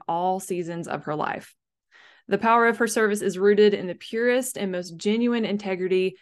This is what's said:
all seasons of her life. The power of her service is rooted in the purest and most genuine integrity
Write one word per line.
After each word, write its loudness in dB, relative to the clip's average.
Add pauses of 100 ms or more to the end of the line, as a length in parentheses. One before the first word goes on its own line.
all -2
seasons -6
of -8
her -6
life. -6 (720)
The 0
power 4
of 0
her 2
service 0
is -2
rooted 6
in -6
the -6
purest -2
and -4
most -8
genuine 0
integrity 0